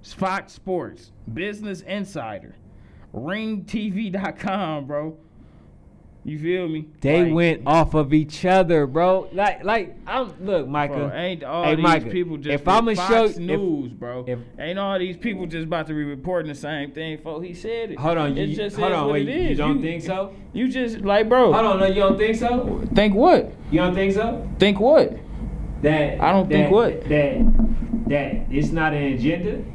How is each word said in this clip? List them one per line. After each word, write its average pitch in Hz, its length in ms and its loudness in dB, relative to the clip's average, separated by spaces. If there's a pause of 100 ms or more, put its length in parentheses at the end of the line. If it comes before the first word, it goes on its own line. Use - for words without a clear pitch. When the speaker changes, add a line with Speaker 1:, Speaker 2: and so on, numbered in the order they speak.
Speaker 1:
Fox 190 500 -6
Sports, 170 580 -8 (220)
Business 202 500 -8
Insider, 156 720 -10 (580)
Ring 196 520 -6
T 220 260 -4
V 202 200 -4
dot 190 280 -6
com, 165 480 -4
bro. 147 300 -6 (1080)
You 151 140 -8
feel 175 300 -2
me? 156 180 -6 (140)
Speaker 2:
They 160 240 4
Speaker 1:
Like, 160 100 2
Speaker 2:
went 165 320 2
off 156 280 4
of 151 200 2
each 151 300 0
other, 175 420 4
bro. 175 460 2
Like, 190 320 -2
like, 202 320 -2 (100)
I'm, 220 260 -6 (120)
look, 170 240 -2
Micah. 143 260 -2
Speaker 1:
Bro, 143 200 -4
ain't 170 280 -6
all 151 220 -4
Speaker 2:
Hey, 151 100 2
Speaker 1:
these 160 80 0
Speaker 2:
Micah, 160 280 2
Speaker 1:
people 170 260 -4
just 143 180 -4
Speaker 2:
if 143 100 -4
Speaker 1:
been 180 100 4
Speaker 2:
I'ma 226 200 4
show, 214 320 2
Speaker 1:
Fox 202 60 2
Speaker 2:
if, 170 60 -10
Speaker 1:
News, 170 540 -2
bro. 123 360 -10
Speaker 2:
if 123 100 -4 (180)
Speaker 1:
Ain't 175 220 -6
all 196 220 -2
these 180 160 -4
people 185 300 -6
just 160 200 -6
about 156 220 -4
to 156 60 -6
be 151 100 -4
reporting 156 440 -4
the 143 60 -8
same 147 380 -8
thing, 156 260 -8
folks. 160 260 -10
He 175 100 -12
said 226 360 -8
it. 131 80 -10
Speaker 2:
Hold 165 200 0
on, 143 200 -2
Speaker 1:
It's 151 120 -2
Speaker 2:
you, 156 60 -4
Speaker 1:
just 208 200 -6
Speaker 2:
hold 190 160 0
Speaker 1:
is 165 60 0
Speaker 2:
on, 143 80 -2
Speaker 1:
what 143 80 0
Speaker 2:
wait, 143 140 0
Speaker 1:
it 277 80 -4
is. 359 140 0
Speaker 2:
you - 60 0
don't 143 220 0
Speaker 1:
You, - 40 -2
Speaker 2:
think 165 220 -6
so? 190 280 -6 (200)
Speaker 1:
you 240 160 -2
just, 240 320 -4
like, 202 280 2
bro. 247 240 6
Speaker 2:
Hold 220 140 4
on, 190 140 2
no, 196 60 4
you 190 100 2
don't 196 200 4
think 220 200 0
so? 247 480 -2 (100)
Speaker 1:
Think 202 220 4
what? 269 360 6 (200)
Speaker 2:
You 165 80 4
don't 180 160 2
think 196 180 2
so? 226 340 -2 (120)
Speaker 1:
Think 196 180 6
what? 254 380 6 (680)
Speaker 2:
That, 147 380 2
Speaker 1:
I 170 120 4
don't 190 160 4
think 151 180 4
Speaker 2:
that, 151 60 4
Speaker 1:
what? 220 360 4
Speaker 2:
that, - 1000 4
that - 420 -2
it's 151 200 0
not 156 240 0
an 147 80 -2 (120)
agenda? 143 500 -2 (100)